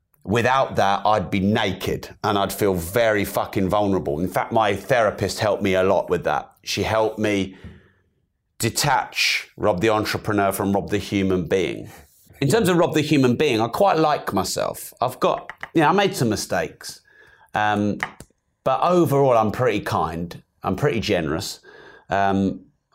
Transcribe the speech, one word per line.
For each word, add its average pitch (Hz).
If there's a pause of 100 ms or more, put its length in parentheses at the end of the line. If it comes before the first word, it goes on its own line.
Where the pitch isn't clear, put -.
(260)
Without 120
that, 98
I'd 104
be 101
naked 98 (160)
and 101
I'd 98
feel 98
very 104
fucking 98
vulnerable. 92
In 90
fact, 117
my 107
therapist 101
helped 104
me 95
a 92
lot 95
with 82
that. 73 (120)
She -
helped 110
me 104 (1040)
detach -
Rob 98
the 110
entrepreneur 104
from 98
Rob 95
the 104
human 95
being. 69 (520)
In 139
terms 208
of 180
Rob 160
the 151
human 135
being, 131
I 117
quite 185
like 151
myself. -
I've 123
got, - (220)
you 165
know, 147
I -
made 196
some 120
mistakes. 90 (520)
Um, 104 (640)
but 131
overall, 139
I'm 110
pretty 110
kind. 85 (220)
I'm 92
pretty 139
generous. 87 (500)
Um, 98 (300)